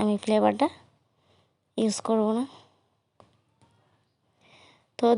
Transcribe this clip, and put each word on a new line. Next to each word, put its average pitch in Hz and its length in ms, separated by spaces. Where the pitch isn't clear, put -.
আমি 208 120
ফ্লেভারটা 214 440
ইউজ 214 160
করব 220 180
না। 247 60
তো 240 60